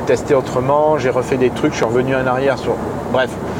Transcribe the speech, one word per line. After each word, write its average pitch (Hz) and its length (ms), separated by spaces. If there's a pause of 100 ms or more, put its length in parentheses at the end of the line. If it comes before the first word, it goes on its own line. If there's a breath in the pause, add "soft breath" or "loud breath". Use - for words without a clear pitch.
testé 131 280
autrement, 143 640
j'ai 127 100
refait 123 280
des 127 120
trucs, - 240
je - 40
suis - 80
revenu 127 300
en 127 120
arrière 127 300
sur, 120 160 (380)
bref. 127 200 (280 loud breath)